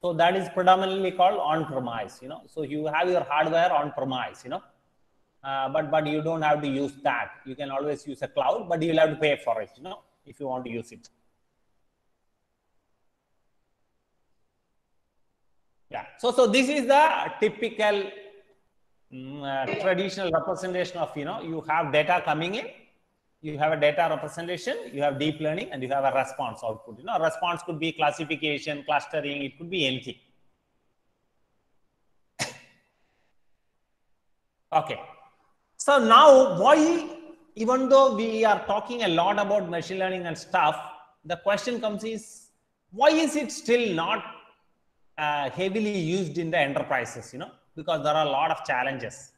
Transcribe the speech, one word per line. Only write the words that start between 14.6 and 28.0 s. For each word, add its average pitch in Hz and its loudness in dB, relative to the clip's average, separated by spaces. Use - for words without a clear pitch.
Yeah. - -10
So, 247 -2
so 247 4
this 254 2
is 277 -2
the 294 4
typical, 214 -2
mm, 135 -14
uh, 135 -4
traditional 190 -2
representation 180 -4
of, 156 -6
you 147 -6
know, 196 -8
you 165 -8
have 156 0
data 156 2
coming 165 -4
in, 311 -8
you 151 -10
have 151 2
a 156 -2
data 151 4
representation, 170 -6
you 139 -4
have 139 0
deep 156 -2
learning, 156 -4
and 135 -10
you 127 -8
have 139 0
a 135 2
response 127 -6
output. 110 -10
You 135 -20
know, 214 -4
response 165 -2
could 165 -10
be 160 -4
classification, 147 -4